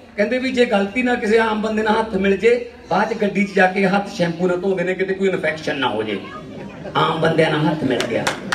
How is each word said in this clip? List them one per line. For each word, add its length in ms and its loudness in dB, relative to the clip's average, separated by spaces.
ਕਹਿੰਦੇ 200 2
ਵੀ 140 -2
ਜੇ 140 4
ਗਲਤੀ 380 0
ਨਾਲ 120 2
ਕਿਸੇ 240 2
ਆਮ 220 0
ਬੰਦੇ 220 0
ਨਾਲ 160 2
ਹੱਥ 160 -2
ਮਿਲ 220 2
ਜੇ, 340 2
ਬਾਅਦ 240 2
'ਚ 80 -6
ਗੱਡੀ 240 0
'ਚ 80 -8
ਜਾ 140 6
ਕੇ 200 2
ਹੱਥ 240 0
ਸ਼ੈਂਪੂ 360 -2
ਨਾਲ 140 0
ਧੋਂਦੇ 220 0
ਨੇ, 100 0
ਕਿਤੇ 200 -2
ਕੋਈ 160 0
ਇਨਫੈਕਸ਼ਨ 480 -4
ਨਾ 120 0
ਹੋ 140 -4
ਜੇ, 160 -4
ਆਮ 260 0
ਬੰਦਿਆਂ 300 4
ਨਾਲ 140 2
ਹੱਥ 180 0
ਮਿਲ 160 0
ਗਿਆ। 260 -2